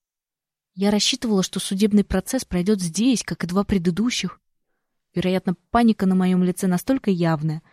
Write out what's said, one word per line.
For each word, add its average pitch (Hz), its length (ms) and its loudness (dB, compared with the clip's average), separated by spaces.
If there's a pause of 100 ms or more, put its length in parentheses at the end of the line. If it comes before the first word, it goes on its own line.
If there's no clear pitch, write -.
(800)
Я 202 120 2
рассчитывала, 208 500 0
что - 180 -6
судебный 202 440 2
процесс - 420 -4
пройдёт 185 340 0
здесь, 190 440 0
как - 200 -8
и 170 40 -4
два 190 160 -2
предыдущих. 185 760 -2 (760)
Вероятно, 180 400 0 (160)
паника 226 340 4
на 185 80 4
моём 185 300 2
лице 180 240 0
настолько 208 420 0
явная, 160 640 -2